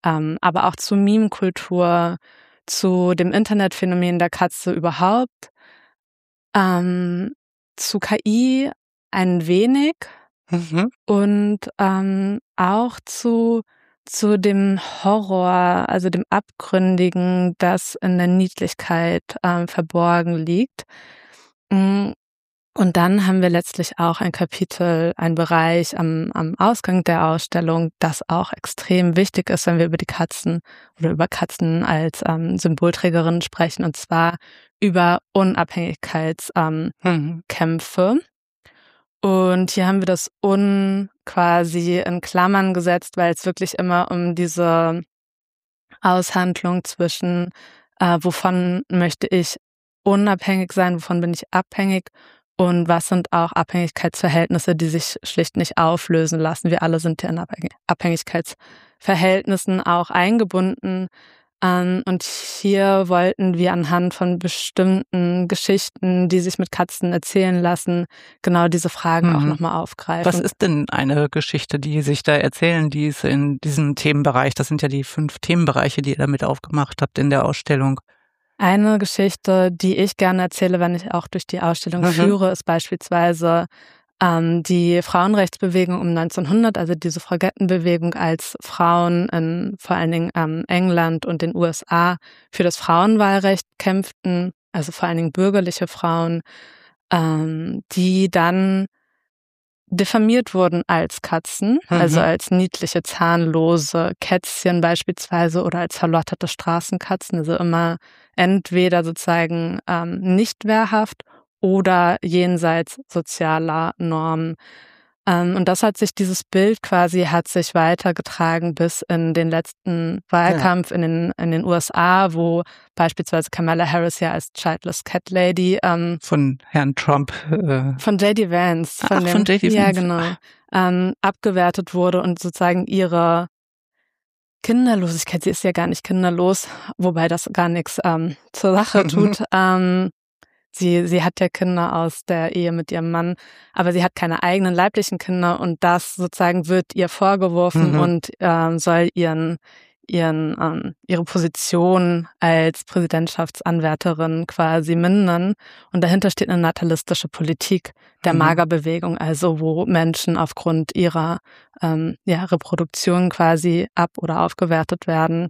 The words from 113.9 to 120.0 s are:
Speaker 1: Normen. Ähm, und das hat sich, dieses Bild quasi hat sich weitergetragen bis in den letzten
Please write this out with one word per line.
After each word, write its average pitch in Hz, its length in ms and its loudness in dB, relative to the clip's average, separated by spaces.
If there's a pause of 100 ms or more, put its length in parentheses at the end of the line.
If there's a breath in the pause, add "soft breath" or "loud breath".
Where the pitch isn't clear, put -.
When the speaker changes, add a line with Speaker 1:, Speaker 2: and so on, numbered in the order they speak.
Speaker 1:
Normen. 160 600 -2 (680 loud breath)
Ähm, 175 300 2
und 185 100 2
das 185 160 2
hat 214 140 2
sich, - 180 -2
dieses 185 300 -2
Bild 202 380 0
quasi 180 420 2
hat 165 240 0
sich - 260 -2
weitergetragen 165 1000 0
bis - 340 -2
in 165 240 0
den 165 160 0
letzten 165 800 -4